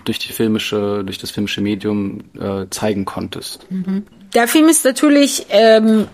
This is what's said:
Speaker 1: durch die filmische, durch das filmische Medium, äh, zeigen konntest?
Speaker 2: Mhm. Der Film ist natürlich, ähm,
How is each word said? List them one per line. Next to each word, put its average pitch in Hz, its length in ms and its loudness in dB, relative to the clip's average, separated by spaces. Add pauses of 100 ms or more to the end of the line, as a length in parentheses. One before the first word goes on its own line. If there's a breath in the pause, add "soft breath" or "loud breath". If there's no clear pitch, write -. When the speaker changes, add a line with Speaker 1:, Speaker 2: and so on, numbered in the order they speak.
Speaker 1:
durch - 140 -4
die - 140 -10
filmische, 104 720 -2
durch 95 140 -10
das - 120 -12
filmische 104 320 -6
Medium, 101 580 -4 (180)
äh, 98 300 -6
zeigen 101 380 -4
konntest? - 640 -12
Speaker 2:
Mhm. 190 340 -4 (300)
Der 233 140 4
Film 311 220 6
ist 320 160 2
natürlich, 285 640 2
ähm, 220 640 6